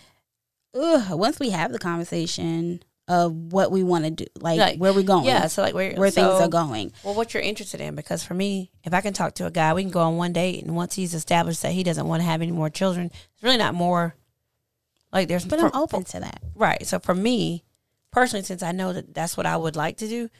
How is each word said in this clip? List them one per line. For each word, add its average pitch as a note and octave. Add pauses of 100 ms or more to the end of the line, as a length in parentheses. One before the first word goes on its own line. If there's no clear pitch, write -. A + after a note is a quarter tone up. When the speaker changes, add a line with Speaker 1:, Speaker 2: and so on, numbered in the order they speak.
(720)
Speaker 1:
Ugh, C4+
once A3+
we C#4
have F3+
the -
conversation, E3+ (280)
of F3 (180)
what F#3
we F#3+
wanna E3+
do, - (140)
like, E3
Speaker 2:
Like, G3+
Speaker 1:
where F#3+
we're G3
going, F#3+
Speaker 2:
yeah, B3
so, -
like, -
where, F#3+
Speaker 1:
where G3
things G3+
Speaker 2:
so, F#3+
Speaker 1:
are E3+
going. D3+ (100)
Speaker 2:
well, G3+
what A3+
you're -
interested G#3
in, D3+
because E3
for -
me, F#3+ (140)
if E3
I F#3
can G3+
talk E3
to F3+
a E3+
guy, D#3+
we F3+
can F#3+
go F3+
on E3
one F3
date, F3
and D#3+
once F3
he's F3+
established E3+
that F3
he F#3
doesn't D#3
wanna E3
have E3
any E3
more D#3
children, F3 (260)
it's -
really B3
not G#3
more, F3 (960)
like, F#3
there's F3
Speaker 1:
But D4+
Speaker 2:
for, E4
Speaker 1:
I'm -
open C4
Speaker 2:
for, -
Speaker 1:
to F#3
that. - (140)
Speaker 2:
Right. G3
So F3+
for F3+
me, F#3 (480)
personally, B3
since F#3
I E3+
know F#3
that F3+
that's E3
what F#3
I E3
would D#3+
like D#3
to A3
do, A#3 (100)